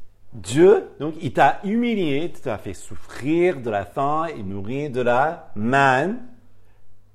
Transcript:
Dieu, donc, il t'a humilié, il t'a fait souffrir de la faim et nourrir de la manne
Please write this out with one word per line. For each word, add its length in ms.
Dieu, 560
donc, 220
il 100
t'a 320
humilié, 680
il 80
t'a 160
fait 160
souffrir 880
de 80
la 160
faim 400
et 160
nourrir 480
de 120
la 540
manne 680